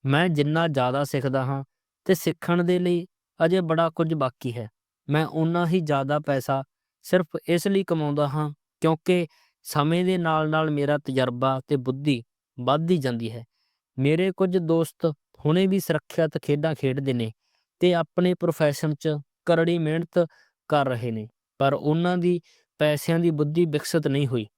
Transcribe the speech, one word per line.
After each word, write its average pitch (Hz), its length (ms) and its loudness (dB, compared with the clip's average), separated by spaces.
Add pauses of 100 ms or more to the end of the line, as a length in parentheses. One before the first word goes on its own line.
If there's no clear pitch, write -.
ਮੈਂ 143 260 2
ਜਿੰਨਾ 156 380 0
ਜ਼ਿਆਦਾ 135 360 0
ਸਿੱਖਦਾ 135 420 -2
ਹਾਂ 139 180 -4 (420)
ਤੇ 190 80 2
ਸਿੱਖਣ 175 500 0
ਦੇ 180 160 2
ਲਈ 175 260 -2 (340)
ਅਜੇ 170 220 4
ਬੜਾ 165 280 0
ਕੁਝ 160 240 -2
ਬਾਕੀ 131 400 -4
ਹੈ, 113 140 -8 (400)
ਮੈਂ 151 180 2
ਓਨਾ 165 420 0
ਹੀ 180 120 0
ਜ਼ਿਆਦਾ 147 400 0
ਪੈਸਾ 139 420 -2 (440)
ਸਿਰਫ 180 320 0 (100)
ਇਸ 170 200 0
ਲਈ 196 160 2
ਕਮਾਉਂਦਾ 147 440 0
ਹਾਂ 151 220 -4 (320)
ਕਿਉਂਕਿ 165 440 0 (400)
ਸਮੇਂ 160 400 0
ਦੇ 185 120 0
ਨਾਲ 160 320 0
ਨਾਲ 156 200 0
ਮੇਰਾ 147 280 0
ਤਜਰਬਾ 131 680 0
ਤੇ 147 100 0
ਬੁੱਧੀ 131 460 -2 (340)
ਵੱਧਦੀ 151 400 0
ਜਾਂਦੀ 120 340 -4
ਹੈ। 117 120 -12 (540)
ਮੇਰੇ 160 340 2
ਕੁਝ 185 260 0
ਦੋਸਤ 165 480 0 (400)
ਹੁਣੇ 170 220 4
ਵੀ 190 120 2
ਸੁਰੱਖਿਅਤ 160 580 -2
ਖੇਡਾਂ 147 380 0
ਖੇਡਦੇ 135 380 -2
ਨੇ 113 180 -2 (500)
ਤੇ 180 120 4
ਆਪਣੇ 180 400 0
ਪ੍ਰੋਫੈਸ਼ਨ 156 640 0
'ਚ 151 220 -2 (280)
ਕਰੜੀ 170 320 2
ਮਿਹਨਤ 165 480 0 (440)
ਕਰ 143 180 2
ਰਹੇ 123 240 -4
ਨੇ, 110 160 -8 (320)
ਪਰ 139 140 2
ਉਹਨਾਂ 170 440 0
ਦੀ 175 220 0 (400)
ਪੈਸਿਆਂ 151 400 0
ਦੀ 170 120 2
ਬੁੱਧੀ 151 340 0
ਵਿਕਸਿਤ 151 420 -2
ਨਹੀਂ 139 200 0
ਹੋਈ 117 180 -4 (120)